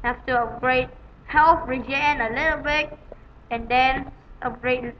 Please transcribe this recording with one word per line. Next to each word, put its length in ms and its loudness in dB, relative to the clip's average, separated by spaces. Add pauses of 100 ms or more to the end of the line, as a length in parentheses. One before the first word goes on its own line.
I 20 0
have 200 -4
to 140 2
upgrade 480 0 (380)
health 400 4
regen 540 -2
a 100 0
little 320 0
bit, 340 -2 (540)
and 180 -6
then 440 2 (280)
upgrade 600 -4